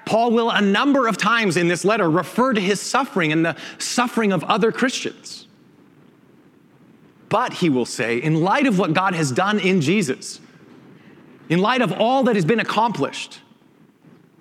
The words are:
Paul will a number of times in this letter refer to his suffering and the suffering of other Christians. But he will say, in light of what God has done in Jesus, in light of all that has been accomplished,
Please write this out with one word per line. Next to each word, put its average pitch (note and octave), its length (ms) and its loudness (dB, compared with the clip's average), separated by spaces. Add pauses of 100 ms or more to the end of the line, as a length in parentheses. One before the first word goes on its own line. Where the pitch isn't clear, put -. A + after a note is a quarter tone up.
Paul A#3 260 2
will A3+ 180 2
a F#3+ 100 0
number A#3 460 2
of A3 100 -2
times G#3+ 400 0
in F3 120 2
this F3 160 -2
letter G3+ 260 2
refer G#3+ 440 0
to G#3+ 60 0
his F#3+ 200 -2
suffering F#3+ 500 -2
and D#3+ 160 2
the D#3+ 80 -2 (240)
suffering A#3 540 0
of F3 100 0
other G#3+ 300 0
Christians. - 760 -6 (1800)
But G#3 240 -2
he E3 180 0
will B2 160 0
say, A#2 320 -2
in D#3 240 0
light B3 240 2
of G3+ 140 2
what E3 120 0
God F#3 220 2
has D#3+ 160 -2
done F#3+ 300 0
in F#3 200 2
Jesus, D3+ 600 -2 (1080)
in E3+ 120 2
light B3 220 2
of F#3 100 -2
all A#3+ 320 2
that A#3+ 100 2
has F#3+ 100 2
been A3 140 2
accomplished, - 800 -4 (1040)